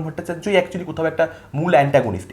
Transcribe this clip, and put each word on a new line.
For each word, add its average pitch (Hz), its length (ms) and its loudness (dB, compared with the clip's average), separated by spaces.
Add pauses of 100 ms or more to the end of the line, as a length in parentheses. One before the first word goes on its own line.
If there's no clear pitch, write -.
ভট্টাচার্যই 165 560 -4
actually 180 280 -6
কোথাও 160 220 -2
একটা 165 140 0 (320)
মূল 170 200 0
অ্যান্টাগনিস্ট। 127 560 2